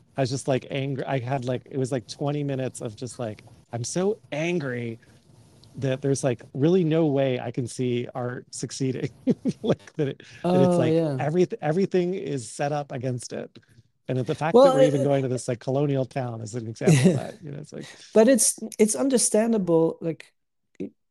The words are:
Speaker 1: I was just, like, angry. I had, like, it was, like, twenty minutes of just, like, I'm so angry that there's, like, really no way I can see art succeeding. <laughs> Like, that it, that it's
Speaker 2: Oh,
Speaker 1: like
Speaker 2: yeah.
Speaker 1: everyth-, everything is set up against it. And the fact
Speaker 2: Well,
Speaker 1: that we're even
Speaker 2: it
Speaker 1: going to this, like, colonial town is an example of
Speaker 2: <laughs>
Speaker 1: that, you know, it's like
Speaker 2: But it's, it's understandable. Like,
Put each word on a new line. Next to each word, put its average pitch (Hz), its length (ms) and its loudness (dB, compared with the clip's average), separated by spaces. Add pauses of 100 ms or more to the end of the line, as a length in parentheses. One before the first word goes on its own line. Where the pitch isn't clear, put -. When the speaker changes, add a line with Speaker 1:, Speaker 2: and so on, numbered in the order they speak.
(160)
Speaker 1:
I 139 60 0
was 113 80 0
just, 135 180 -6
like, 131 220 0
angry. 139 340 -4
I 139 160 -2
had, 123 240 -4
like, 123 260 -4
it - 80 -10
was, 131 140 -2
like, 120 160 -4
twenty 147 340 -4
minutes 131 380 -6
of 107 160 -10
just, 127 240 -12
like, 110 240 -10 (280)
I'm 120 120 -6
so 190 340 -2 (140)
angry 139 680 -4 (760)
that 131 260 -2
there's, 139 220 0
like, 123 180 -2 (100)
really 170 300 4
no 160 240 2
way 135 320 2
I 120 140 -8
can 120 160 -4
see 123 440 -2
art 123 380 -8
succeeding. - 600 -6 (140)
<laughs> - 380 -2
Like, - 320 -2
that 143 140 -2
it, - 140 -10 (200)
that 175 200 2
it's 180 120 6
Speaker 2:
Oh, 175 40 4
Speaker 1:
like 160 160 2
Speaker 2:
yeah. 156 260 0
Speaker 1:
everyth-, 170 420 2
everything 180 520 0
is 135 360 -6
set 147 220 -4
up 147 180 -6
against 127 420 -6
it. - 240 -10 (520)
And 127 100 -2
the 131 160 -2
fact 156 200 0
Speaker 2:
Well, 254 180 10
Speaker 1:
that - 20 2
we're - 140 6
even 139 140 2
Speaker 2:
it - 20 2
Speaker 1:
going 139 180 2
to 131 60 -2
this, 123 180 -4
like, 123 140 -4
colonial 135 440 0
town 120 360 -6
is 110 160 -10
an 113 100 -8
example 139 440 4
of 151 60 2
Speaker 2:
<laughs> - 60 -4
Speaker 1:
that, - 120 -12 (100)
you - 80 -12
know, - 80 -12
it's - 120 -18
like 151 140 -12 (260)
Speaker 2:
But 220 140 8
it's, 262 320 4 (200)
it's 220 180 2
understandable. 214 1040 2
Like, 165 320 -8 (800)